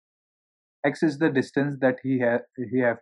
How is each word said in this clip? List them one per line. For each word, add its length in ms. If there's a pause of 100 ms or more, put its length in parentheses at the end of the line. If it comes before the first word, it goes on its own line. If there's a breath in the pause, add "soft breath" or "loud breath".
(840)
x 180
is 140
the 120
distance 520
that 220
he 180
ha-, 240 (260)
he 80
have 220